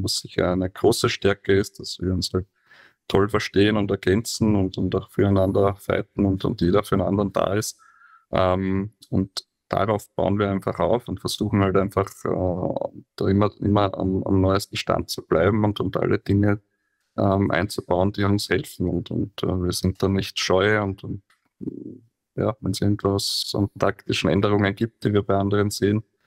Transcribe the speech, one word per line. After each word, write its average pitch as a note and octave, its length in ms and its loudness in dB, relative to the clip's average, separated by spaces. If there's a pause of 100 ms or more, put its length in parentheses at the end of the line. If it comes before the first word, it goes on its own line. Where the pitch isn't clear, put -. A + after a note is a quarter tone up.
was - 200 -4
sicher F2+ 300 -2
eine F#2 160 -2
große F#2+ 420 0
Stärke - 440 0
ist, G2 260 0
dass - 200 -12
wir F2+ 120 -2
uns F2+ 220 -4
halt F#2 140 -4 (600)
toll G2 220 2
verstehen G#2 480 2
und G2 140 -2
ergänzen G#2 640 0
und, F#2+ 240 0
und F#2+ 160 -2
auch - 160 -4
füreinander G2 640 2
fighten G2 500 -2
und, F#2+ 180 0
und F2+ 160 -2
jeder F#2 240 4
für G2 140 0
den F2+ 80 2
anderen F#2+ 280 0
da F2 200 0
ist. - 260 -4 (520)
Ähm, F#2+ 640 0 (160)
und - 360 -2 (220)
darauf G2+ 460 -2
bauen F#2+ 240 0
wir G2+ 140 0
einfach F#2+ 280 -4
auf F#2 280 0
und - 120 -8
versuchen G#2+ 420 -2
halt F#2+ 140 2
einfach, G2 320 0 (160)
äh, F2+ 760 -4 (140)
da - 120 -2
immer, G2+ 320 2
immer G2+ 380 2
am, F#2+ 260 -2
am G2 160 2
neuesten F#2+ 380 0
Stand F2 320 -2
zu - 160 -10
bleiben G2+ 400 2
und, G#2 140 0
und - 180 -4
alle F#2 220 0
Dinge, G#2 420 2 (560)
ähm, G2 320 2
einzubauen, F#2 640 0
die G2+ 100 -2
uns G2+ 240 0
helfen. F#2 400 -2
Und, F2 240 -4
und, E2 320 -6
äh, - 40 -2
wir F2+ 260 -2
sind - 280 -2
da G2 60 2
nicht G2 320 -2
scheu G#2 420 2
und, G2 220 -6
und, G2 200 -10 (1120)
ja, G#2+ 240 -2
wenn F#2+ 140 -4
es - 80 -8
irgendwas G2+ 760 -2
an G2 140 0 (100)
taktischen - 500 -2
Änderungen G2+ 460 2
gibt, - 280 -6
die G#2 100 0
wir G2+ 100 2
bei G2 120 0
anderen G2+ 360 0
sehen, G#2+ 320 0 (240)